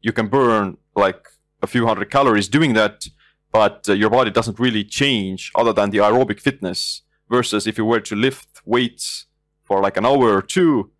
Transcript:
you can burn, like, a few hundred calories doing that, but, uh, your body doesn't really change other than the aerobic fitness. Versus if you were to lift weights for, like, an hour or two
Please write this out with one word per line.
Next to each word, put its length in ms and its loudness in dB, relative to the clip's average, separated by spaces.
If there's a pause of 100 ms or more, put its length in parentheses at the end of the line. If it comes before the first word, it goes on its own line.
you 100 -4
can 160 -4
burn, 500 0 (180)
like, 320 -2 (340)
a 60 -6
few 200 0
hundred 240 -2
calories 360 2
doing 260 2
that, 340 0 (440)
but, 380 2
uh, 40 4
your 160 2
body 220 2
doesn't 280 -4
really 240 0
change 720 -4
other 180 2
than 160 0
the 80 -2
aerobic 420 2
fitness. 640 -6 (280)
Versus 380 0
if 100 -6
you 80 -2
were 140 2
to 160 -8
lift 500 -4
weights 600 -4 (380)
for, 180 -2
like, 160 -2
an 80 -2
hour 320 4
or 40 0
two 580 0